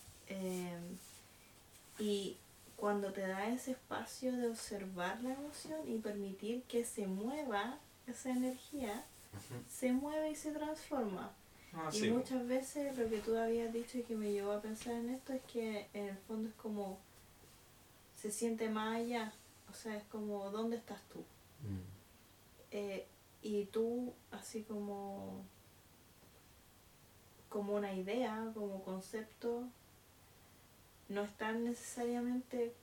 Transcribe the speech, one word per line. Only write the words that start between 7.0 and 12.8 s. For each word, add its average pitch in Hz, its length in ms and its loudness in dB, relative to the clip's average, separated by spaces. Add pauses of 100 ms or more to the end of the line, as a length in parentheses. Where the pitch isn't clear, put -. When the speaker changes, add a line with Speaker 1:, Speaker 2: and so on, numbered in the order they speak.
Speaker 1:
mueva 233 720 0 (260)
esa 254 260 -4
energía, 254 720 0 (300)
Speaker 2:
Ujú. - 360 -8
Speaker 1:
se 254 240 2
mueve 302 380 2
y 302 40 -2
se 302 160 -2
transforma. 285 800 -2 (420)
Speaker 2:
Ah, 160 180 -2
Speaker 1:
Y 208 80 0
Speaker 2:
sí, 220 100 6
po. 233 80 6
Speaker 1:
muchas 254 300 2
veces 262 500 0